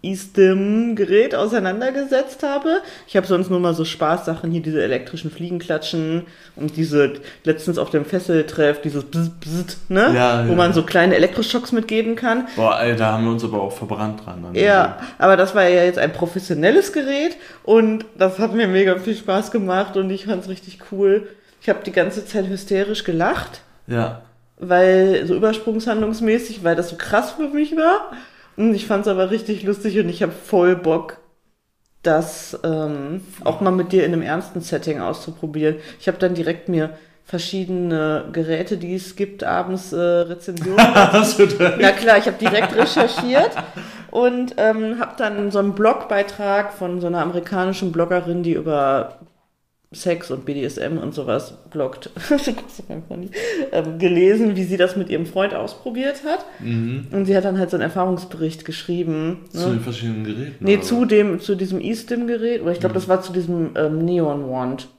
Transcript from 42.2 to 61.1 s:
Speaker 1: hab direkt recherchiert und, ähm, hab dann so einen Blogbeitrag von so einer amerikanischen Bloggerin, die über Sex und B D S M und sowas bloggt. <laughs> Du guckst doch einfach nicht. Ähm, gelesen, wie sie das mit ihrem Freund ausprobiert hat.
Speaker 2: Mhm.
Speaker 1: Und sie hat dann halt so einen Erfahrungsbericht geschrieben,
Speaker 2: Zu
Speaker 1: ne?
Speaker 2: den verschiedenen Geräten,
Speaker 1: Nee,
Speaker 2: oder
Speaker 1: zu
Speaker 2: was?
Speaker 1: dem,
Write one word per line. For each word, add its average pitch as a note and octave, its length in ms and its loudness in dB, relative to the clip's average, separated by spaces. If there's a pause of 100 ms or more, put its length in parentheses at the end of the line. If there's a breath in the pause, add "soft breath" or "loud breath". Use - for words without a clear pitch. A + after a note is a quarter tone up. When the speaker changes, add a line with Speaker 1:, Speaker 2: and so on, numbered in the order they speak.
Speaker 1:
hab - 120 -2
direkt G#3 360 0
recherchiert B3+ 760 2 (600 loud breath)
und, B3 460 0
ähm, A3 420 2
hab - 160 -6
dann G#3 340 -2
so G3+ 100 0
einen G3+ 140 0
Blogbeitrag G3+ 1000 0
von F3+ 260 -6
so F3 80 -4
einer E3+ 140 -2
amerikanischen F3+ 720 -2
Bloggerin, F3 500 0
die E3+ 100 0
über C#3+ 640 0 (760)
Sex E3+ 380 -4
und C3+ 140 -8
B C#3+ 80 -4
D C#3 100 -4
S - 140 -6
M D#3+ 220 -4
und D3+ 140 -6
sowas D3 400 -4 (160)
bloggt. C3 460 -8
<laughs> - 140 -12
Du C#4+ 240 0
guckst - 260 -12
doch - 100 -18
einfach - 280 -12
nicht. F3+ 160 -12 (400 loud breath)
Ähm, E3 260 -4
gelesen, F#3+ 560 4
wie F#3 80 -2
sie F3+ 140 -2
das F3+ 180 2
mit F#3+ 140 -4
ihrem E3 160 -2
Freund F#3+ 280 -2
ausprobiert C4+ 720 -6
hat. E4+ 200 -4 (140)
Speaker 2:
Mhm. A#2 520 -4
Speaker 1:
Und G3 140 0
sie G3 100 2
hat F#3+ 80 4
dann F#3+ 160 -2
halt F3+ 120 -2
so F#3 40 -2
einen C3 80 0
Erfahrungsbericht E3+ 800 -4
geschrieben, E3 760 -6 (100)
Speaker 2:
Zu E3+ 160 -4
Speaker 1:
ne? B2 80 0
Speaker 2:
den A2+ 60 -2
verschiedenen A2+ 420 -6
Geräten, A#2 380 -8
Speaker 1:
Nee, G3 160 4
Speaker 2:
oder F#3+ 60 -4
Speaker 1:
zu A#3+ 180 0
Speaker 2:
was? C4 80 2
Speaker 1:
dem, G#3 320 2